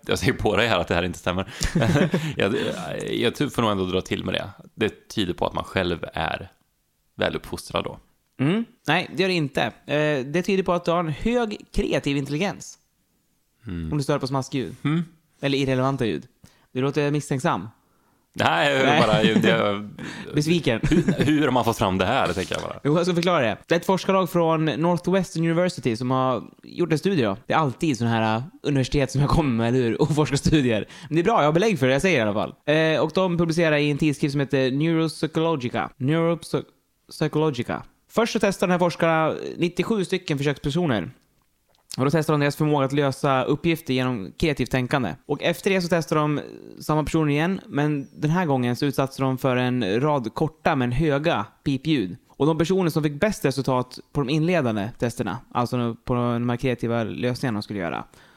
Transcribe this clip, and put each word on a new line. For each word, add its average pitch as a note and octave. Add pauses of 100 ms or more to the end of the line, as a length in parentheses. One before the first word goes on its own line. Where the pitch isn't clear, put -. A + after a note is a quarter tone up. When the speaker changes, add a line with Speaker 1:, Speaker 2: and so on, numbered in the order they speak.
Speaker 1:
jag F#2+
ser C3
på -
dig A2
här G2+
att E2+
det G2
här F2
inte F2
stämmer. F#2 (840)
<laughs> -
Jag, G#2 (560)
jag A2+
tror, C#3+
får B2
nog A2
ändå F#2+
dra F#2
till F#2
med F#2
det. F#2 (260)
Det -
tyder F2+
på -
att -
man E2+
själv F2
är D#2 (640)
väluppfostrad F2
då. - (400)
Speaker 2:
Mm. F#3 (220)
Nej, E3+
det D3+
gör F#3+
det F#3
inte. D3+
Eh, C#3
det D#3
tyder F#3+
på F3
att F3
du F3
har E3
en E3
hög A3 (140)
kreativ D3
intelligens. D3 (880)
Speaker 1:
Mm. E2+
Speaker 2:
Om D3+
du C#3+
stör C#3+
på C3
smaskljud. C3
Speaker 1:
Mm. D#3+ (380)
Speaker 2:
Eller C#3
irrelevanta C3
ljud. E2 (440)
Du B2+
låter C#3+
misstänksam. C#3 (640)
Speaker 1:
Nej, C#3+
jag C3+
Speaker 2:
Nej. D3
Speaker 1:
bara, G#2+
det G#2 (200)
Speaker 2:
<laughs> -
Besviken. D3
Speaker 1:
Hur, D#3+
hur D3+
har B2+
man B2
fått A2+
fram F#2+
det F#2+
här, F#2+
tänker F2
jag D#2+
bara. -
Speaker 2:
Jo, D3
jag F3
ska F3+
förklara E3+
det. G2+ (100)
Det D#3+
är E3+
ett E3+
forskarlag F#3+
från D#3+
Northwestern E3
University E3
som B2+
har C3 (200)
gjort D#3+
en D#3
studie F#3+
då. G2+
Det -
är A#2
alltid D3
såna A#2
här, A2
eh, A#2+ (200)
universitet C3+
som C3+
jag C#3+
kommer D3
med, A#2
eller B2
hur? A2+
Och D3+
forskar C#3+
studier. B2 (220)
Men D3
det E3
är -
bra, A3
jag C#3+
har D3+
belägg F#3+
för B2+
det, C3
jag C#3
säger F#3
i -
alla G#2
fall. G2 (100)
Eh, D#3
och D#3
de F#3
publicerar E3
i D3
en C#3+
tidskrift D3
som C#3+
heter C3
Neuropsychologica. D#3
Neuropsychologica. D3+ (260)
Först A3
så A3+
testar F#3+
den F3+
här F3+
forskarna D#3+ (220)
nittiosju F3+
stycken F3
försökspersoner. C#3 (840)
Och B2+
då C#3+
testar D#3
de D3
deras C#3+
förmåga D3
att C3
lösa C#3
uppgifter D#3
genom B2+
kreativt C#3+
tänkande. B2 (100)
Och D3
efter E3+
det F#3+
så F3
testar E3
de D3+ (380)
samma D#3
personer D3+
igen. E3
Men C#3+ (140)
den D3+
här F3+
gången B2
så D3
utsattes C#3
de C3
för B2+
en B2
rad C#3
korta D#3+
men B2
höga C#3+ (180)
pipljud. C3 (120)
Och -
de D#3+
personer F3
som D3+
fick C#3+
bäst G3+
resultat C3 (120)
på C#3+
de A#2+
inledande C#3+ (100)
testerna, A2 (140)
alltså A#2+ (100)
på C3
de A#2+
här A#2+
kreativa A#2
lösningarna A#2+
de G#2+
skulle G#2
göra, C#2+ (320)